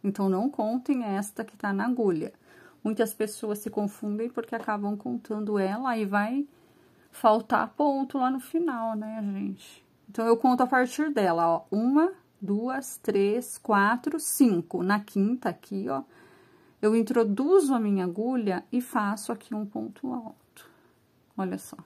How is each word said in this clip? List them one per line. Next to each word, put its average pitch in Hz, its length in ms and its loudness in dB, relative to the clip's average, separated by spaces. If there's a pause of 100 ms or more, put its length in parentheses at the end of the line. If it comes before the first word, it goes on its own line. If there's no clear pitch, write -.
Então, 202 280 0
não 202 200 2
contem 247 540 -2
esta 202 400 -4
que - 140 -14
tá 202 160 -2
na 202 140 0
agulha. 214 460 0 (500)
Muitas 214 320 0
pessoas 214 420 -6
se 208 140 -10
confundem 208 580 -4
porque - 240 -8
acabam 208 420 -4
contando 214 640 -4
ela 226 400 -2
e 214 80 -2
vai 214 420 -2 (600)
faltar 226 680 2
ponto 277 440 0
lá 254 100 2
no 262 100 -2
final, 247 560 -2
né, 220 240 -8 (140)
gente? 196 500 -8 (240)
Então, 226 200 -2
eu 233 100 6
conto 254 240 4
a 247 60 4
partir 262 440 2
dela, 170 360 4
ó. 165 240 2
Uma, 277 420 4 (260)
duas, 233 580 -4
três, 208 600 0
quatro, 226 640 2
cinco. 180 640 2
Na 202 160 2
quinta 208 500 0
aqui, 190 400 -8
ó, 135 140 -2 (760)
eu 214 160 4
introduzo 247 760 4
a 240 60 2
minha 202 240 2
agulha 202 680 -2
e 247 80 0
faço 214 520 -4
aqui 214 240 -8
um 214 100 -6
ponto 220 480 -8
alto. - 560 -14 (680)
Olha 190 220 -4
só. - 280 -14